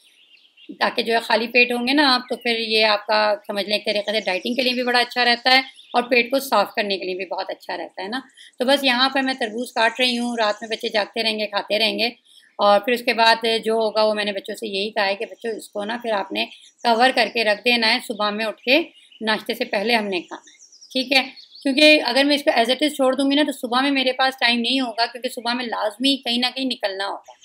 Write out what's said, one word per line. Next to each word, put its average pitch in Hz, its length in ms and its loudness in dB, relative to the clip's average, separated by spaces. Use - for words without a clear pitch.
ताकि 220 300 0
जो 226 120 -2
है 226 60 2
खाली 226 280 0
पेट 240 240 2
होंगे 240 200 -2
ना 294 160 4
आप, 247 220 2
तो 233 60 -4
फिर 233 220 -2
ये 220 260 2
आपका 214 500 2
समझ 202 200 -4
लें 208 120 -4
एक 208 60 -2
तरीके 208 300 -2
से 214 100 0
डाइटिंग 220 340 -4
के 262 60 -2
लिए 247 120 0
भी 247 100 -2
बड़ा 240 160 2
अच्छा 240 220 0
रहता 240 280 2
है 262 140 6
और 240 100 2
पेट 240 260 0
को 269 100 0
साफ़ 240 360 0
करने 202 220 -2
के 185 80 -8
लिए 185 80 -4
भी 185 120 -8
बहुत 190 240 -8
अच्छा - 240 -10
रहता 170 280 -10
है 190 60 -8
ना। 254 140 -8
तो 254 40 -2
बस 269 200 2
यहाँ 254 260 2
पर 269 120 -2
मैं 262 140 -2
तरबूज 233 360 -6
काट 233 280 0
रही 247 160 2
हूँ, 240 220 -2
रात 208 240 0
में 220 80 -10
बच्चे 226 200 -6
जागते 208 320 -2
रहेंगे, 214 240 -2
खाते 202 320 -2
रहेंगे। 214 340 0
और 202 200 6
फिर 240 160 0
उसके 240 200 -2
बाद 226 320 4
जो 220 160 -2
होगा 214 280 0
वो 214 100 2
मैंने 208 180 -4
बच्चों 196 220 -8
से 226 140 -10
यही 202 220 -4
कहा 214 140 -2
है 196 100 0
कि 202 120 -8
बच्चों 190 260 -10
इसको 202 320 -10
ना 220 140 -6
फिर 233 160 -6
आपने 202 300 -4
cover 240 280 4
करके 233 320 0
रख 208 160 2
देना 240 260 2
है, 240 140 2
सुबह 208 300 -4
में 214 140 -4
उठ 208 160 -6
के 269 200 4
नाश्ते 214 320 -2
से 240 120 -4
पहले 226 280 0
हमने 202 280 0
खाना - 280 -16
है, - 80 -20
ठीक 254 200 -2
है? 269 100 4
क्योंकि 302 380 6
अगर 262 240 2
मैं 285 100 2
इसको 285 180 0
as 233 180 2
it 254 120 0
is 294 140 -2
छोड़ 262 200 2
दूँगी 277 200 2
ना 302 80 4
तो 294 100 -4
सुबह 247 280 -4
में 285 100 0
मेरे 262 220 0
पास 262 260 0
time 240 200 2
नहीं 247 200 0
होगा, 233 260 -2
क्योंकि 240 240 -8
सुबह 233 240 -6
में 247 120 -6
लाजमी 220 520 0
कहीं 240 220 -2
ना 247 100 0
कहीं 262 180 -6
निकलना 196 380 -4
होगा। - 280 -10